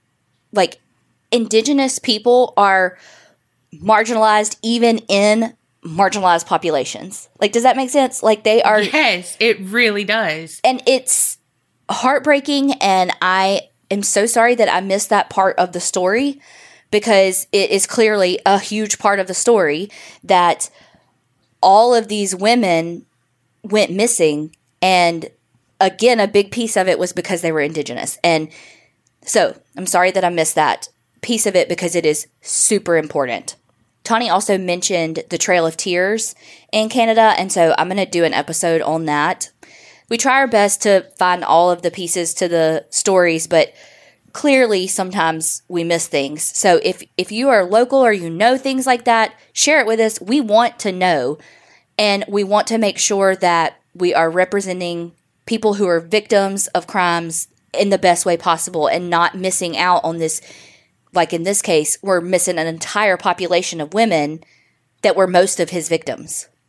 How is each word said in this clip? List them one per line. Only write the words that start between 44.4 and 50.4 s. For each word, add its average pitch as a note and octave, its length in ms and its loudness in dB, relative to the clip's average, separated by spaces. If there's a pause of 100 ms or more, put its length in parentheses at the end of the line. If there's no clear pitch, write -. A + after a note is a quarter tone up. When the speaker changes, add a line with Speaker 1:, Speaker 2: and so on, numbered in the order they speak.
Speaker 1:
sometimes E3 840 -4
we E3+ 160 -4
miss E3 220 -2
things. D3 360 -4 (140)
So F3+ 260 4
if, - 200 -4 (160)
if F#3 120 -4
you A#3+ 200 -2
are G#3 160 4
local B3 320 2
or B3 120 4
you F3 200 -2
know G#3+ 260 2
things C4 300 -4
like B3 180 0
that, A3+ 300 2 (180)
share D4+ 280 2
it A3 60 0
with A3+ 140 0
us. A3 220 0
We A#3 180 0